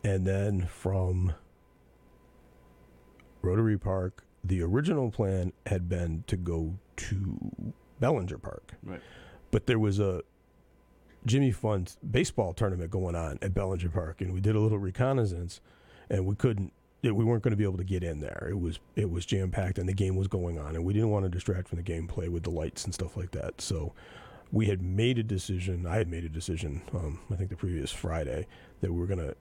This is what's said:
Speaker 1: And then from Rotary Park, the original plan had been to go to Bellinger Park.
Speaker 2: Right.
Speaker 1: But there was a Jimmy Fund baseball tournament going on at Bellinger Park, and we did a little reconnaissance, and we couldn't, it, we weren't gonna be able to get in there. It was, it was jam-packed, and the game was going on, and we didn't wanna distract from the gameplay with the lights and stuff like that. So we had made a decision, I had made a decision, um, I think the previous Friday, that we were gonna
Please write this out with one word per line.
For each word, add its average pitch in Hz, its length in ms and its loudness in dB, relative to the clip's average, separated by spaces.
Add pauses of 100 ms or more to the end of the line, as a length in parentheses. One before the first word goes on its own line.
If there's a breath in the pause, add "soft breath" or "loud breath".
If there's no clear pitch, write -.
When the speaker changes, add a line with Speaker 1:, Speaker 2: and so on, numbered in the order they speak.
Speaker 1:
And 95 240 2
then 98 400 2
from 92 680 0 (2000)
Rotary 104 360 4
Park, 92 460 -2 (180)
the 90 200 2
original 131 480 2
plan 95 420 0 (140)
had 90 220 0
been 87 380 -2
to 98 100 0
go 85 380 -2 (220)
to - 800 -4 (260)
Bellinger 117 380 0
Park. - 440 -12
Speaker 2:
Right. - 180 -10 (500 loud breath)
Speaker 1:
But - 160 2
there 117 120 4
was 101 220 4
a 95 220 2 (1040)
Jimmy 131 260 6
Fund 98 440 0 (120)
baseball 107 460 0
tournament 90 360 0
going 92 240 0
on 80 280 -2
at 95 100 -2
Bellinger 92 380 0
Park, 80 320 -4
and 92 100 -2
we 92 80 -2
did 107 160 2
a 107 40 4
little 110 180 2
reconnaissance, 98 840 0 (480 loud breath)
and 95 160 2
we 98 100 0
couldn't, 104 380 2 (300)
it, 110 120 4
we 113 100 4
weren't 113 180 4
gonna 110 140 4
be 107 80 4
able 92 140 0
to 90 60 -2
get 92 180 0
in 80 180 -2
there. - 300 -6
It 98 80 -2
was, 85 200 -2 (160)
it 101 160 0
was 87 160 -2
jam-packed, 92 520 0
and 92 100 0
the 95 60 0
game 95 220 2
was 95 120 2
going 87 300 -2
on, 76 180 -6
and 85 80 -2
we 98 100 2
didn't 110 160 4
wanna 98 180 2
distract 90 400 -2
from - 80 -4
the 85 80 -4
gameplay 85 460 -4
with 85 140 -2
the 85 60 -2
lights 80 360 -4
and 92 80 -4
stuff - 240 -6
like 92 140 -6
that. - 280 -6
So 80 320 -4 (600 loud breath)
we 107 140 4
had 98 140 2
made 107 380 2
a 110 60 0
decision, 92 600 -2
I 85 100 0
had 87 120 2
made 85 160 -4
a 82 40 -4
decision, 80 540 -4 (120)
um, 80 240 -4 (140)
I - 20 0
think 92 160 -2
the 92 60 -8
previous 82 340 -2
Friday, 80 560 -2 (340 loud breath)
that 87 120 0
we 87 80 0
were 87 80 -2
gonna 87 320 -2